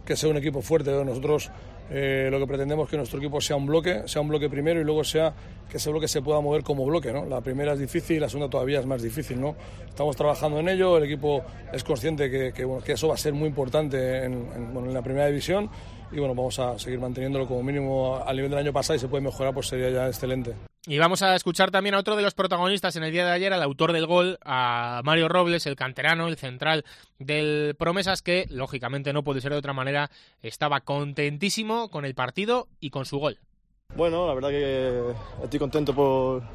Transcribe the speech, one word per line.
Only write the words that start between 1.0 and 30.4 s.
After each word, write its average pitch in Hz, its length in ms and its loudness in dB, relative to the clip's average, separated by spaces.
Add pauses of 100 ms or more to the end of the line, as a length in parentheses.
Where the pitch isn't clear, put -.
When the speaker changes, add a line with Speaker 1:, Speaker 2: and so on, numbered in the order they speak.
Speaker 1:
Nosotros, 135 460 -2 (400)
eh, 135 400 0
lo 135 80 2
que 135 80 -2
pretendemos 139 380 0
es - 60 -8
que 160 60 -2
nuestro 139 220 -4
equipo 143 200 -4
sea 147 160 0
un 139 120 0
bloque, 160 400 2
sea 151 140 0
un 147 80 0
bloque 151 200 2
primero 151 320 2
y - 20 2
luego 151 200 2
sea 156 280 2 (380)
que - 80 -8
ese 151 140 -2
bloque 156 160 0
se 143 160 0
pueda 151 180 2
mover 147 220 2
como 139 240 0
bloque, 143 260 0
¿no? 143 120 -2
La 131 160 -2
primera 139 320 0
es 139 60 -2
difícil, 160 400 0
la 143 100 0
segunda 143 200 -4
todavía 139 300 2
es 123 80 -2
más 127 160 -2
difícil, 123 360 -4
¿no? 147 160 -2 (320)
Estamos 143 280 0
trabajando 147 440 2
en 170 100 2
ello, 185 280 6
el 156 60 6
equipo 143 400 0 (280)
es 127 120 -6
consciente 147 480 0
que, 131 200 0
que, 127 140 -4
bueno, 127 180 -4
que 147 100 0
eso 147 140 0
va 151 60 4
a 131 40 0
ser 151 160 0
muy 151 140 0
importante 131 800 0
en, 127 80 -2 (220)
en, 120 180 -8
bueno, 123 140 -4
en 131 80 -2
la 123 80 -2
primera 135 240 2
división 180 420 0 (420)
y, - 60 -6
bueno, 139 160 0
vamos 127 240 -2
a 123 220 -2
seguir 127 200 -6
manteniéndolo 131 480 -2
como 123 140 -2
mínimo 135 640 0
al 135 100 0
nivel 135 140 -2
del 143 100 0
año 143 140 0
pasado 139 240 2
y - 20 2
se 127 80 -4
puede 135 160 0
mejorar, 135 300 0
pues 135 140 -4
sería 127 240 0
ya 127 160 2
excelente. 127 480 -4 (320)
Speaker 2:
Y 147 100 -2
vamos 170 240 6
a 190 140 6
escuchar 185 340 4
también 190 240 2
a 196 60 4
otro 214 160 0
de 208 80 2
los 196 100 2
protagonistas 185 640 0
en 160 80 -4
el 160 80 -2
día 175 140 2
de 175 60 2
ayer, 185 220 2
al 180 80 2
autor 147 300 2
del 160 160 2
gol, 180 360 4
a 120 600 0
Mario 160 240 4
Robles, 170 400 2
el 139 80 -4
canterano, 147 520 0
el 165 100 -4
central 151 460 -2 (360)
del 151 580 0
Promesas, 180 460 0
que, 180 260 0
lógicamente, 135 640 -4
no 147 100 0
puede 139 180 -2
ser 139 100 -4
de 147 60 0
otra 139 160 -4
manera, 139 360 0 (320)